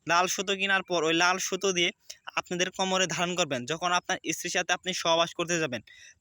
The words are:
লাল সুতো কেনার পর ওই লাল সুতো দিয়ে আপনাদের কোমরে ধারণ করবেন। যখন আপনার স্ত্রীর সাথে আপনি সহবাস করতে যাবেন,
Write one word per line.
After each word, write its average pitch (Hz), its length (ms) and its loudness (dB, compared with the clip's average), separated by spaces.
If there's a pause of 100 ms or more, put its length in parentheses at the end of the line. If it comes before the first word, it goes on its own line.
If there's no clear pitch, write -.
লাল 175 200 4
সুতো 196 280 -2
কেনার 190 280 0
পর 180 200 0
ওই 160 100 2
লাল 175 260 4
সুতো 190 340 -2
দিয়ে 175 160 2 (460)
আপনাদের 180 360 -2
কোমরে 190 360 0
ধারণ 175 280 -2
করবেন। 143 300 -2
যখন 165 260 -2
আপনার 180 260 0 (140)
স্ত্রীর - 240 -6
সাথে 180 180 0
আপনি 185 200 -6
সহবাস 170 400 2
করতে 175 260 -2
যাবেন, 123 220 -4 (400)